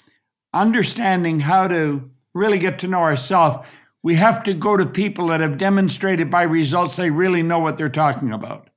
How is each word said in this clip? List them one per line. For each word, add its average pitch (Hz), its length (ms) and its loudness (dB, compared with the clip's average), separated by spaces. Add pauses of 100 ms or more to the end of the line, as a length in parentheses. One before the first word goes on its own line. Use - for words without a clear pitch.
(520)
understanding 190 840 0
how 180 300 2
to 151 420 -2 (240)
really 202 240 2
get 185 220 -2
to 180 80 -6
know 185 140 0
ourselves, 160 640 2 (380)
we 170 140 2
have 226 260 4
to 202 100 -2
go 196 240 0
to 190 80 2
people 180 440 -2
that 165 100 0
have 151 200 -2
demonstrated 190 680 0
by 175 140 2
results 165 540 0
they 180 140 -2
really 175 340 0
know 170 160 0
what 156 160 -2
they're 156 120 -4
talking 139 440 -2
about. 107 440 -12